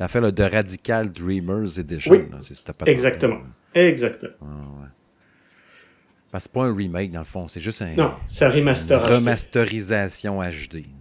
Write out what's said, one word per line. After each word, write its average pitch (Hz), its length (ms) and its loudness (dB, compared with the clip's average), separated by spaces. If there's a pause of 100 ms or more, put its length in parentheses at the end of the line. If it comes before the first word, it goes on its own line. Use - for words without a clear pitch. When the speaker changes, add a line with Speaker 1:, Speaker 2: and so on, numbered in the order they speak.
Speaker 1:
l'affaire, 104 200 -2
là, 107 120 2
de 104 100 2
Radical 101 720 0
Dreamers 92 640 -4
Edition, 80 340 2
Speaker 2:
Oui. - 180 10
Speaker 1:
là, 69 100 -14
c'est, 69 140 -16
c'était - 200 -14
pas - 120 -6
Speaker 2:
Exactement. 123 500 2
Speaker 1:
trop, - 80 -12 (320)
là. 175 100 6
Speaker 2:
Exactement. - 460 -2 (100)
Speaker 1:
Ouais, 71 400 -16
ouais. 69 60 -20 (1400)
Parce 92 120 -8
que - 60 -16
c'est 127 100 -2
pas 131 60 2
un 113 80 0
remake, 92 380 -4
dans 85 80 -8
le 78 40 -8
fond, 90 220 -10
c'est 82 140 -14
juste 107 220 -6
un, 82 120 -6
Speaker 2:
Non, - 160 2 (160)
c'est - 200 2
un 127 40 4
remaster 139 480 2
Speaker 1:
une 117 60 0
Speaker 2:
H 117 40 2
D. 120 60 6
Speaker 1:
remasterisation 107 1300 0
H 82 300 -6
D. 80 140 -12 (160)